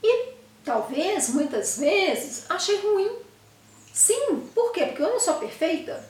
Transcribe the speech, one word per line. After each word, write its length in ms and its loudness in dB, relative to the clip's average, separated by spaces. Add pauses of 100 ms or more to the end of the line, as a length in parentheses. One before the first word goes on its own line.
E 300 2 (300)
talvez, 640 -2
muitas 480 -2
vezes, 720 0
achei 300 0
ruim. 320 2 (800)
Sim, 640 2
por 180 2
quê? 140 0
Porque 160 -4
eu 100 2
não 80 0
sou 160 2
perfeita. 760 -4